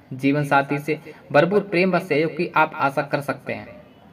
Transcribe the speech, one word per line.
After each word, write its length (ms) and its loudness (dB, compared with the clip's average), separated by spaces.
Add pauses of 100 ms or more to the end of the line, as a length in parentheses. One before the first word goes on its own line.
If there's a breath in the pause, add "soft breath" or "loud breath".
(140)
जीवन 300 2
साथी 360 2
से 200 -4 (320 loud breath)
भरपूर 300 4
प्रेम 300 0
व 80 2
सहयोग 320 0
की 240 -4
आप 200 4
आशा 280 0
कर 180 -4
सकते 320 -6
हैं। 140 -12 (440)